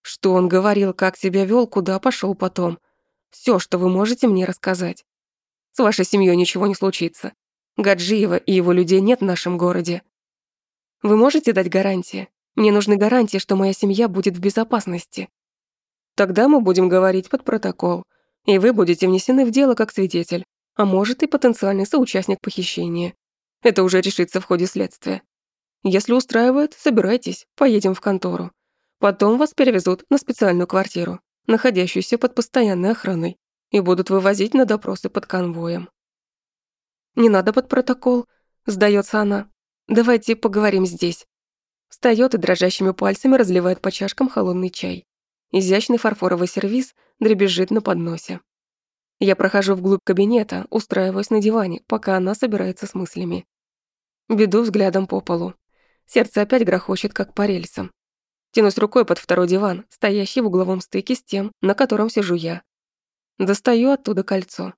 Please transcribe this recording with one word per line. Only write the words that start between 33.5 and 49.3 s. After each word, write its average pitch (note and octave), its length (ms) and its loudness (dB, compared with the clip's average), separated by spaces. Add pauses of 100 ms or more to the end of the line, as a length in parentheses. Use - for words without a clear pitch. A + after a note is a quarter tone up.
и G#3 100 2
будут F3+ 280 0
вывозить G3 460 0
на C4 100 6
допросы F#3+ 460 -4
под - 160 -6
конвоем». F3 640 -6 (1300)
«Не A3+ 140 6
надо G3 240 2
под B3+ 140 -2
протокол», B3 580 -2 (400)
сдается G#3 540 0
она. G3+ 300 -2 (380)
«Давайте A3+ 480 2
поговорим G3+ 480 0
здесь». F3 420 -6 (600)
Встает A#3+ 460 2
и A3 40 0
дрожащими F#3 520 0
пальцами G3+ 460 2
разливает F3+ 440 2
по F#3+ 100 -4
чашкам G3 380 -4
холодный F#3 400 -2
чай. F3+ 380 -10 (440)
Изящный F#3+ 460 2
фарфоровый F#3 500 -2
сервиз G#3 480 -4 (240)
дребезжит F#3+ 520 2
на A3 100 0
подносе. F3 600 -6 (800)
Я G3 160 2